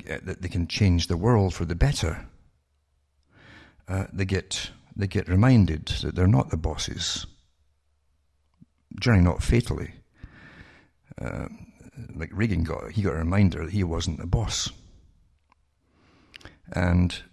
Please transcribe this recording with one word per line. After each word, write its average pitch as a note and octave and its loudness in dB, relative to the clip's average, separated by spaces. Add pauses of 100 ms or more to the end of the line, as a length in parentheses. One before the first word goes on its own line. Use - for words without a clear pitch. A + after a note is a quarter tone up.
(100)
uh, - -8
that F#2 -10
they F#2 -6
can E2+ -2
change F2 2
the F2 -2
world G2 2
for F#2 -4
the E2+ -4
better, B2+ 0 (1600)
uh, F#2+ -4
they F#2+ -4
get, - -4 (220)
they G2 -4
get - -2
reminded F#2+ 6 (160)
that C#2 -4
they're F2+ 4
not - 4
the - -4
bosses. - -6 (1800)
Generally G2+ 6
not - 2
fatally. E2+ 0 (1300)
Uh, - -8 (680)
like D#2+ -10
Reagan F#2+ 0
got, D#2+ -6
he A2 -2
got F#2+ 0
a D#2+ -4
reminder E2 2
that D#2+ -8
he G2 0
wasn't E2+ -2
the - -10
boss. G2+ -2 (2000)
And F2 2 (160)